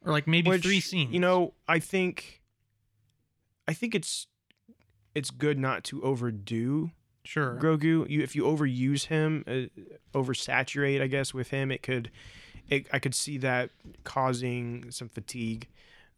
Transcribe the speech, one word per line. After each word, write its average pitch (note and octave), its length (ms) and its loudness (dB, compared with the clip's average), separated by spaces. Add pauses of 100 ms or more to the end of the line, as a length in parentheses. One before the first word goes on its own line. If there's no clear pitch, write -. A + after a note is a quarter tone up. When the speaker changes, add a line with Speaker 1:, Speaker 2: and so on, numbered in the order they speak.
Speaker 1:
or, - 80 -2
like, D3+ 160 2
maybe E3 220 6
Speaker 2:
Which, F#3 140 4
Speaker 1:
three F#3 180 4
scenes. D3 320 -2
Speaker 2:
you F3+ 80 2
know, F3+ 320 4 (140)
I E3 120 4
think, - 640 -4 (1300)
I D#3+ 60 0
think A3+ 220 -2
it's, - 320 -4 (880)
it's C#3 160 -4
good C#3+ 280 0
not C3 260 0
to C#3 180 -8
overdo A#2+ 880 -2 (340)
Speaker 1:
Sure. B2+ 360 -2
Speaker 2:
Grogu. D#3+ 480 4
You, D3 120 2
if C#3+ 140 -2
you D3 80 2
overuse C#3 600 2
him, D#3 420 0
uh, B2+ 200 -2 (500)
oversaturate, C3+ 840 0
I C3+ 60 0
guess, C3+ 260 -2
with C3 180 -6
him, C3+ 200 0
it - 100 -6
could, B2 300 -4 (580)
it, C#3 220 2
I C#3 80 2
could B2+ 160 0
see D3 220 -4
that B2+ 320 0 (340)
causing B2 880 -2
some B2 160 -10
fatigue. A2+ 600 -6 (480)